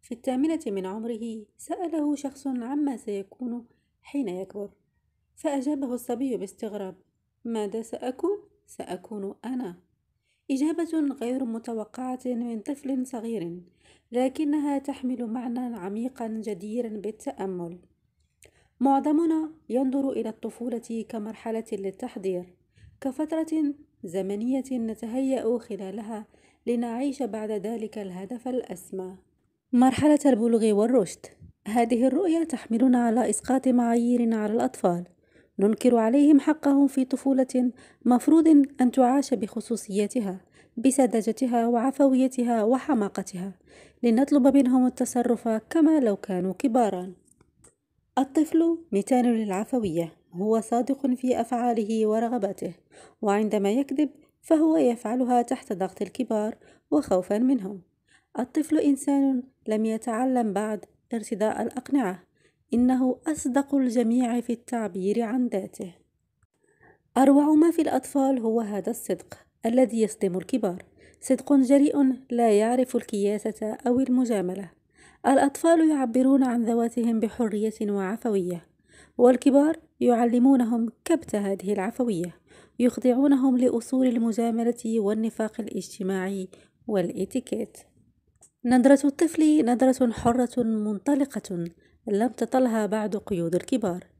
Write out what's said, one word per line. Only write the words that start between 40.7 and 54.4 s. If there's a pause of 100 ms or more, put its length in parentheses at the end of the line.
بسذاجتها
وعفويتها
وحماقتها، (500)
لنطلب
منهم
التصرف
كما
لو
كانوا
كبارا. (1040)
الطفل (140)
مثال
للعفوية، (200)
هو
صادق
في
أفعاله
ورغباته، (480)
وعندما
يكذب (320)